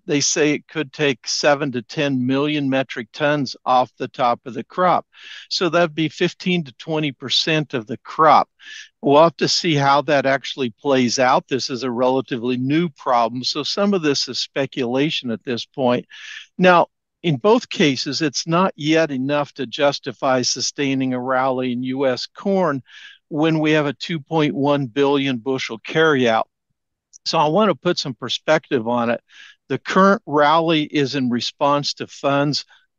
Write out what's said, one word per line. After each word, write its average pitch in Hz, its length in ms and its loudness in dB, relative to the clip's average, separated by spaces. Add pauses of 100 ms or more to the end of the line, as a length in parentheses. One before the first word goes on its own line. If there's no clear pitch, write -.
they 151 140 0
say 151 320 0
it 127 160 -6
could 147 220 -6
take 143 380 -4
seven 143 440 0
to 120 100 -6
ten 139 440 -2
million 143 440 0
metric 131 420 -4
tons 147 420 -2 (120)
off 127 320 2
the 131 100 -6
top 120 380 -2
of 120 80 -12
the 131 100 -10
crop. 180 420 0 (440)
So - 180 -2
that'd 165 260 0
be 156 140 -2
fifteen 175 560 -2
to 131 80 -16
twenty 156 400 -6
percent 151 640 -2
of 110 120 -4
the 117 120 -8
crop. 143 500 4 (540)
We'll 143 200 6
have 165 140 4
to - 120 0
see 165 260 0
how 139 280 4
that 139 220 2
actually 135 460 -2
plays 131 480 0
out. 135 300 2
This 127 200 -4
is 123 140 -6
a 131 80 -4
relatively 127 640 0
new 143 320 0
problem, 120 560 -2
so 135 200 -4
some 202 280 0
of 190 80 0
this 143 280 0
is 123 100 -8
speculation 131 920 -4
at 110 140 -8
this 120 220 -6
point. 123 400 -2 (500)
Now, 180 300 6 (360)
in 165 140 0
both 214 320 2
cases, 143 540 -2
it's 147 240 -4
not 170 300 2
yet 156 340 0
enough 139 440 -4
to 139 120 -8
justify 135 760 -2
sustaining 135 720 -2
a 127 80 -4
rally 127 520 -2
in 123 100 -4
U 131 240 -2
S 127 200 -2
corn 180 560 -2 (460)
when 160 300 0
we 151 140 2
have 151 140 2
a 143 60 -2
two 165 280 -8
point 151 340 -2
one 143 320 0
billion 139 520 0
bushel 123 420 -6
carryout. 131 640 2 (800)
So - 140 -2
I 151 100 4
want 196 220 2
to 165 40 -2
put 175 240 -2
some 135 160 -8
perspective 135 720 -2
on 120 240 0
it. 117 100 -2 (480)
The 131 100 -2
current 196 480 4
rally 151 580 4
is 139 320 -2
in 131 120 0
response 143 640 -2
to 120 120 -10
funds 139 580 -2 (340)